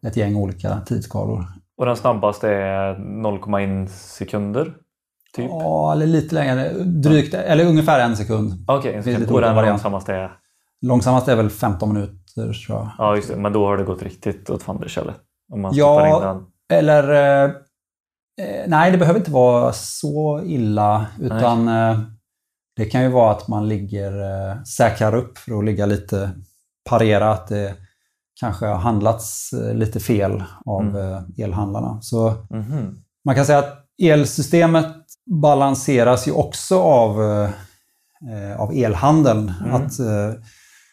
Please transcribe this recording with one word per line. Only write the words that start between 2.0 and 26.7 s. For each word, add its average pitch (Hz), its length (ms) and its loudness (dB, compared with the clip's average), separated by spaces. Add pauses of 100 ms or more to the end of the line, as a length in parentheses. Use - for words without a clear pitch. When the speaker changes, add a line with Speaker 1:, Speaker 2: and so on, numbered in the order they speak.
Speaker 2:
är 98 500 -2 (240)
noll 104 180 -2
komma 101 220 -2
en 95 260 -4
sekunder, 104 760 -6 (720)
typ? 123 140 -6
Speaker 1:
Ja, 160 420 -2
eller 156 140 0
lite 160 280 0
längre. 135 340 -2 (160)
Drygt, 156 500 2
Speaker 2:
Ja. - 60 -4
Speaker 1:
eller 165 260 4
ungefär 156 340 4
en 117 160 0
sekund. 107 360 -2 (160)
Speaker 2:
Okej, 131 220 0
en 107 60 -4
Speaker 1:
Det 104 60 -6
finns - 20 -8
Speaker 2:
sekund. 117 160 0
Speaker 1:
lite 117 120 -2
Speaker 2:
Och 127 40 4
Speaker 1:
olika 117 100 4
Speaker 2:
den 110 100 2
Speaker 1:
varianter. 107 160 4 (120)
Speaker 2:
långsammaste 98 300 -4
är? 92 160 -6 (560)
Speaker 1:
Långsammaste 127 460 2
är 113 40 4
väl 110 140 2
femton 104 440 -2
minuter, 110 580 -8 (140)
tror 110 120 -6
jag. 107 200 -8
Speaker 2:
Ja, 104 180 2
just 104 120 -4
det. - 80 -8
Men 101 160 -4
då 104 140 2
har 101 100 2
det 95 80 -2
gått 92 180 -6
riktigt - 480 -8
åt - 120 -6
fanders, - 360 -10
eller? - 160 -8 (380)
Om 101 100 -8
man 95 120 -4
Speaker 1:
Ja, 147 100 4 (160)
Speaker 2:
stoppar 151 320 2
in 92 40 -10
den. 95 100 -16 (320)
Speaker 1:
eller, 151 300 4 (360)
eh, 143 60 2 (920)
eh, 196 260 -8
nej, 170 260 4
det 180 60 4
behöver 175 200 4
inte 175 120 -4
vara 123 420 4
så 151 720 -4
illa, 107 600 0 (120)
Speaker 2:
Nej. - 80 -6 (120)
Speaker 1:
utan, 117 300 2
eh, 113 300 2 (800)
det 110 80 -4
kan 127 180 0
ju 131 60 2
vara 123 220 4
att - 180 -2
man 107 200 -2
ligger, 101 440 -6 (100)
eh, 98 400 -8
säkrar 110 520 0
upp 123 240 -4
för 110 200 -8
att 104 60 0
ligga 104 220 0
lite 98 440 -2 (580)